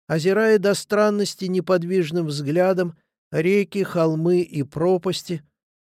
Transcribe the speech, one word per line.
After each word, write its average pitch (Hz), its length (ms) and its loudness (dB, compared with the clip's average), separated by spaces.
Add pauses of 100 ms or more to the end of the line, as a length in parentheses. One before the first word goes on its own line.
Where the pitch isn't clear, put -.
озирая 190 500 2
до 196 160 2
странности 208 680 -2
неподвижным 175 840 0
взглядом 170 680 0 (340)
реки, 190 540 0
холмы 165 560 0
и 156 240 -4
пропасти, 175 800 -2 (400)